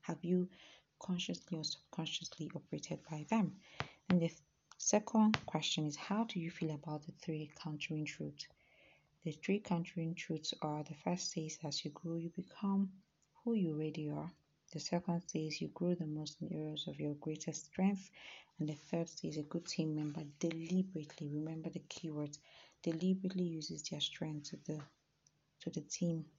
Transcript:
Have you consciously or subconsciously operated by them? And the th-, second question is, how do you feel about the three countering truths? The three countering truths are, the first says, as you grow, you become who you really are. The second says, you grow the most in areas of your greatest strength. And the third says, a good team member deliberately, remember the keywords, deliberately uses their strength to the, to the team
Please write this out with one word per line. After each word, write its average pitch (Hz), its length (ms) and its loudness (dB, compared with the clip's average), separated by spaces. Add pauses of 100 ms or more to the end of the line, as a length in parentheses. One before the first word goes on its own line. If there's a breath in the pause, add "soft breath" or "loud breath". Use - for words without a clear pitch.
Have 165 200 -2
you 180 260 4 (520 loud breath)
consciously 175 580 -2
or 156 80 -4
subconsciously - 880 -4
operated 151 440 -4 (120)
by 151 180 -4
them? 214 240 4 (560 loud breath)
And 180 120 10
the 165 80 4
th-, - 100 -12 (380)
second 214 680 6
question 156 400 2
is, 147 120 -2
how 214 260 0
do 220 160 -2
you 165 100 -2
feel 160 220 -2
about 151 340 -4
the 180 60 -10 (100)
three 151 300 -2 (100)
countering 151 440 -2
truths? - 420 -6 (760 soft breath)
The 165 60 0
three 196 280 2
countering 170 560 0
truths - 460 -4
are, 151 220 0
the 151 100 -8 (100)
first 180 300 0
says, 156 320 -2
as 147 180 -2
you 151 80 -4
grow, 165 240 -4
you 170 180 -2
become 196 580 2 (520)
who 233 120 4
you 175 180 4
really 151 360 0
are. 151 220 -2 (400)
The 156 80 -4
second 175 480 2
says, 156 320 -2
you 156 140 -2
grow 175 220 4
the 170 100 -2
most 151 360 -4
in - 160 -4
areas 156 300 -4
of 147 120 -8
your 147 160 0
greatest 156 500 -4
strength. 190 440 2 (500 loud breath)
And 151 100 2
the 151 60 -2
third 165 340 0
says, 156 260 -4
a 151 80 0
good 170 220 -4
team 156 300 0
member 151 260 -2 (180)
deliberately, 165 960 0
remember 160 360 -4
the 180 200 -6
keywords, 147 480 -4 (460 loud breath)
deliberately 185 600 4
uses 160 400 -4
their 151 160 -4
strength 151 520 -2
to 151 140 -8
the, 151 140 -2 (840)
to - 100 -2
the 160 100 -2
team 165 440 0 (120)